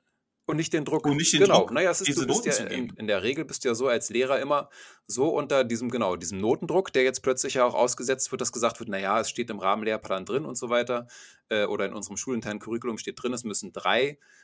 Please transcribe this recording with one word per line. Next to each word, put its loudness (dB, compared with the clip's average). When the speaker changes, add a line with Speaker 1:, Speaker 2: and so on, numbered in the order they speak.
Speaker 1:
und 0
nicht 0
den 0
Druck. 0
Speaker 2:
Und 4
nicht 4
den 6
Speaker 1:
Genau. 8
Speaker 2:
Druck, 6
Speaker 1:
Naja, 2
es 0
ist, 0
Speaker 2:
diese 2
Speaker 1:
du 0
bist 2
Speaker 2:
Noten -2
Speaker 1:
ja 2
Speaker 2:
zu 0
Speaker 1:
in, -6
Speaker 2:
geben. -14
Speaker 1:
in -8
der 0
Regel -2
bist -8
du 2
ja 4
so 0
als 0
Lehrer 2
immer 0
so 0
unter 2
diesem, -4
genau, 0
diesem -8
Notendruck, 0
der 4
jetzt 0
plötzlich 0
ja 6
auch 2
ausgesetzt 0
wird, -4
dass -4
gesagt -2
wird, -10
„Na -4
ja, 2
es 0
steht -4
im -8
Rahmenlehrplan 0
drin“ -2
und -8
so -6
weiter, 0
äh, 2
oder 0
in -10
unserem -10
schulinternen -4
Curriculum -6
steht -10
drin, -2
es -6
müssen -6
drei 0